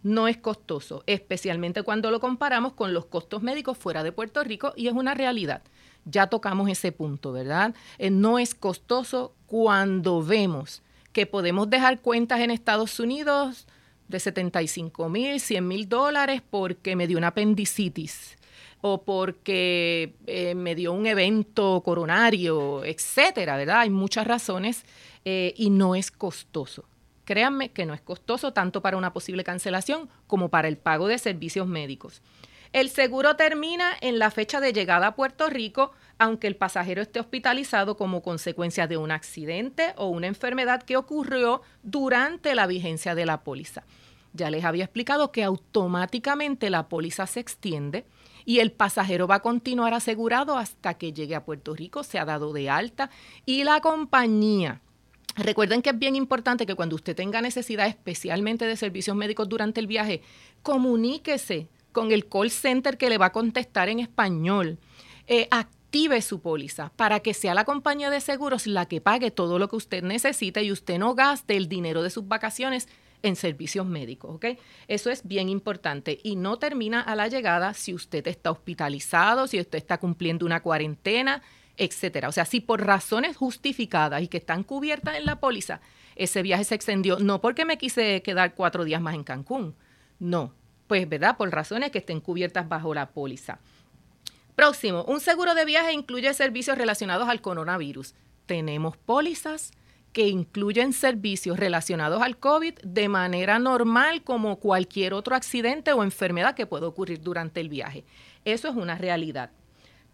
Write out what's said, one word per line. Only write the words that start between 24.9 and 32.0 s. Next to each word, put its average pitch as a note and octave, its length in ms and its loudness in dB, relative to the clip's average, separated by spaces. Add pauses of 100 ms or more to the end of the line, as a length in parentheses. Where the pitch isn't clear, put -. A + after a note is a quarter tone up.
eh, F#3 320 0
y G3+ 120 2
no F#3+ 260 6
es F#3+ 160 -2
costoso. - 760 -8 (400)
Créanme B3+ 460 0
que F3+ 140 -4
no D#3 80 -4
es D3+ 80 -12
costoso A#3+ 520 -4
tanto F#3 280 0
para F#3+ 160 0
una F#3 160 -2
posible F#3 300 -6
cancelación F#3+ 640 -4 (160)
como F3+ 240 2
para D#3+ 200 4
el D#3 80 -2
pago D#3+ 300 0
de A#3 120 2
servicios F3+ 480 -4
médicos. D3+ 560 -8 (480)